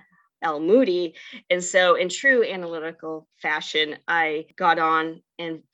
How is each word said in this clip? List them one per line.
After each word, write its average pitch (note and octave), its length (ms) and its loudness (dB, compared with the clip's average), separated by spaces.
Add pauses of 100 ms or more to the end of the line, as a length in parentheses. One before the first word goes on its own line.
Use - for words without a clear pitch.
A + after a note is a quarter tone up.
(420)
L D#3 200 -4
Moody. F3 540 2 (340)
And F3+ 120 -6
so F3+ 340 4
in F3+ 120 0
true B3 380 2
analytical E3 840 -8 (140)
fashion, D#3 560 -2 (100)
I D#3+ 380 0 (120)
got E3 220 2
on D#3+ 420 0 (160)
and E3 260 -10 (100)